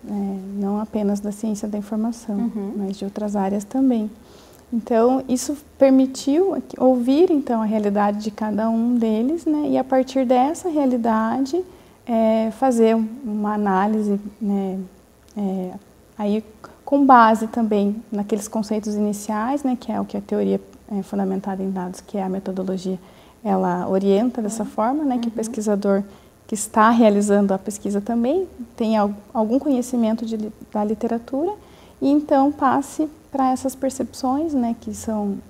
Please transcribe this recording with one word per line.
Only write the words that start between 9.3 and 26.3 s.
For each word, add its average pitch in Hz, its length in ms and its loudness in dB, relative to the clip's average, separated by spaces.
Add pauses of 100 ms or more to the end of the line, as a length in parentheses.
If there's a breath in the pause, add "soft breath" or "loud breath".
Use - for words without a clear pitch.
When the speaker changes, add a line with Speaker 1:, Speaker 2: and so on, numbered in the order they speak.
Speaker 1:
né, 302 260 0
e 262 60 2
a 262 60 2
partir 262 420 0
dessa 262 440 2
realidade, 247 920 0 (440 loud breath)
é, 220 460 2
fazer 226 440 4
uma 220 580 -4
análise, 208 640 0 (240)
né, 196 380 -2 (560)
é, 190 360 -4 (460)
aí 214 280 -2 (400)
com 285 200 4
base 226 420 6
também 214 640 0
naqueles 208 380 -4
conceitos 214 480 -4
iniciais, 208 680 -4
né, 254 140 0
que 233 140 -10
é 202 80 -4
o 196 60 -4
que 202 100 -12
a 202 60 -4
teoria, 196 400 -2 (280)
é, 196 140 -4
fundamentada 190 580 -4
em 190 100 -4
dados, 185 280 -8
que - 180 -10
é 190 60 -2
a 190 60 -4
metodologia, 190 680 -4 (460 loud breath)
ela 185 460 0
orienta 196 500 2
dessa 214 240 -4
Speaker 2:
Uhum. - 60 -6
Speaker 1:
forma, 254 340 0
né, 254 140 0
que 233 100 -2
o 220 40 -4
Speaker 2:
Uhum. 214 40 -16
Speaker 1:
pesquisador 208 680 0 (420 loud breath)